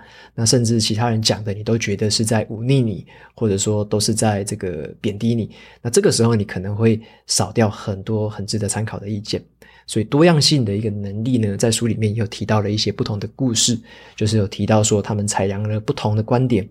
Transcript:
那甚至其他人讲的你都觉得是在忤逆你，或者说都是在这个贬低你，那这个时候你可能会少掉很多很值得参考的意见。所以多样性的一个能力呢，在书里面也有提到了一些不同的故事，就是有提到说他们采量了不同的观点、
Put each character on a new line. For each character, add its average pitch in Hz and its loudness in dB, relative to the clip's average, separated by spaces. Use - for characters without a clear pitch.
那 117 -2
甚 123 4
至 113 2
其 110 -2
他 117 0
人 110 0
讲 104 0
的 104 -6
你 104 -10
都 113 0
觉 107 -2
得 107 -2
是 110 0
在 110 0
忤 113 -10
逆 135 2
你， 107 -2
或 113 -2
者 98 2
说 107 0
都 107 -2
是 107 0
在 107 0
这 107 -6
个 85 -8
贬 101 -4
低 117 0
你， 110 -4
那 120 -4
这 113 4
个 185 4
时 113 2
候 117 4
你 101 0
可 - -8
能 101 -6
会 113 2
少 92 0
掉 113 2
很 98 -6
多 107 -4
很 98 -10
值 107 -4
得 98 -2
参 104 -4
考 - -8
的 101 -10
意 104 -4
见。 - -6
所 - -2
以 107 0
多 143 4
样 170 6
性 135 4
的 101 0
一 101 -2
个 113 -2
能 101 -6
力 127 2
呢， 104 0
在 117 4
书 117 0
里 110 0
面 107 0
也 107 -2
有 107 -2
提 - -8
到 107 2
了 101 -2
一 107 0
些 107 0
不 110 -2
同 107 -4
的 101 -6
故 131 0
事， 113 0
就 107 0
是 110 2
有 98 2
提 - -4
到 110 4
说 104 4
他 110 -4
们 104 -2
采 101 -2
量 98 -2
了 107 -2
不 107 -2
同 107 0
的 110 4
观 123 2
点、 110 0